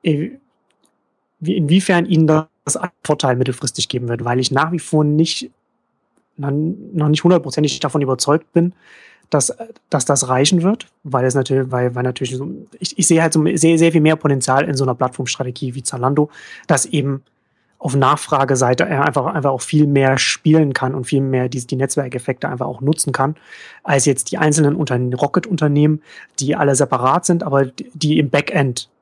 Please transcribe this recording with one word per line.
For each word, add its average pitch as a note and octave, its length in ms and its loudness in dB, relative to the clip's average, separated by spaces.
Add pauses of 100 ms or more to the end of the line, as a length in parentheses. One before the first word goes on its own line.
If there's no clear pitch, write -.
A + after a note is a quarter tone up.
äh, D#3+ 260 0 (1080)
wie, E3+ 160 -2
inwiefern F3 500 2
ihnen D#3+ 220 4
das D#3 480 -2
einen - 160 -8 (100)
Vorteil C#3+ 320 0
mittelfristig B2+ 540 -4
geben B2 200 -6
wird, A#2 160 -4
weil A#2+ 140 -2
ich C3 140 -2
nach D3+ 180 0
wie E3+ 80 -4
vor D3+ 240 0
nicht, D#3 480 0 (840)
noch, C#3 160 -6
noch E3+ 560 -4
nicht D#3 160 0
hundertprozentig E3 560 2
davon D3 220 -2
überzeugt C3+ 500 0
bin, F3 200 2 (580)
dass, C#3 220 0 (360)
dass C#3 160 -2
das C3+ 240 0
reichen D3 340 2
wird, G#3 240 0 (160)
weil B2+ 220 -2
es B2+ 100 0
natürlich, C3 380 0
weil, B2 240 -2
weil B2 80 -4
natürlich B2+ 320 -4
so, C#3+ 140 -8 (280)
ich, - 200 -8
ich F#3+ 100 2
sehe D#3+ 140 2
halt D#3+ 100 0
so D#3 120 2 (100)
sehr, E3 240 4
sehr E3 120 4
viel D#3+ 100 2
mehr D#3 160 4
Potenzial C#3 480 0
in C#3+ 100 -4
so C3+ 100 -2
einer B2 100 -2
Plattformstrategie B2+ 800 -6
wie B2+ 80 -10
Zalando, C#3 480 0 (380)
dass C#3 160 2
eben C#3 380 -2 (580)
auf C3+ 160 -4
Nachfrageseite C3 880 2
er C#3+ 220 0
einfach, C#3+ 180 0
einfach C#3+ 260 -2
auch C3 120 -4
viel D3+ 240 2
mehr C3+ 320 2
spielen D#3 560 2
kann C3+ 200 -4
und C3 100 -6
viel C#3 180 0
mehr B2+ 260 0
die, B2 180 -6
die - 100 -6
Netzwerkeffekte C3 680 -4
einfach B2 200 -6
auch A#2+ 160 -10
nutzen D3+ 280 0
kann, C#3 260 -2 (460)
als C#3 220 0
jetzt - 260 0
die F#3+ 60 -6
einzelnen D3+ 400 2
Unterne-, B2+ 400 -2
Rocket-Unternehmen, D3+ 840 0 (360)
die C#3 160 -2
alle C#3+ 200 2
separat C3+ 500 2
sind, F3 180 2
aber C#3 220 2
die, - 300 -10
die D#3 240 0
im C#3+ 100 0
Backend C#3 640 0 (120)